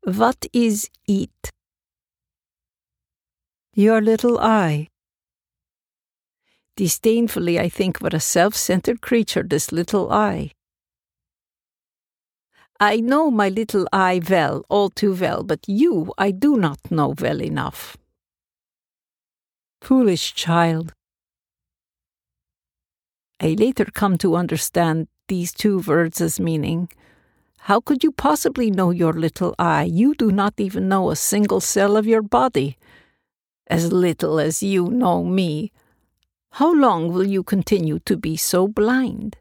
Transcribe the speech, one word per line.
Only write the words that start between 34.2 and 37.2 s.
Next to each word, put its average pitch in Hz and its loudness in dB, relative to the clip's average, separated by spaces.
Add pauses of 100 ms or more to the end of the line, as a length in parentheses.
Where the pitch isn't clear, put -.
as 156 -2
you 190 0
know 180 0
me, 175 -2 (800)
how 320 2
long 190 2
will 185 0